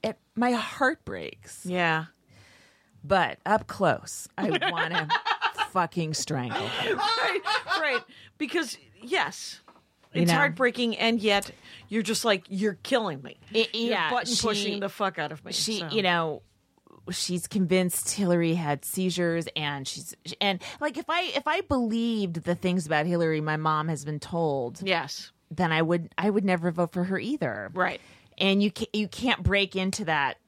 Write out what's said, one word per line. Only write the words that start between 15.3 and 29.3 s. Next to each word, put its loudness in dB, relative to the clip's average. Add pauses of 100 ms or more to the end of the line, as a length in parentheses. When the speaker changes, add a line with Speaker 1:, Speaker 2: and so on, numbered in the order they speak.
Speaker 2:
of -14
me." -10
Speaker 1:
she, -2
Speaker 2:
So. -6
Speaker 1:
you 0
know, 2 (680)
she's -2
convinced 2
Hillary 4
had -2
seizures, 0 (100)
and -4
she's, -10 (260)
and, 0 (180)
like, -2
if -8
I, 0 (120)
if -2
I 0
believed 0
the 2
things 0
about 2
Hillary 2
my 0
mom 0
has -4
been -6
told, -2
Speaker 2:
Yes. -4 (180)
Speaker 1:
then 0
I 4
would, 0
I 2
would 2
never 2
vote 0
for 0
her -2
either. -4
Speaker 2:
Right. 0 (380)
Speaker 1:
And 4
you 4
ca-, -6
you 0
can't -2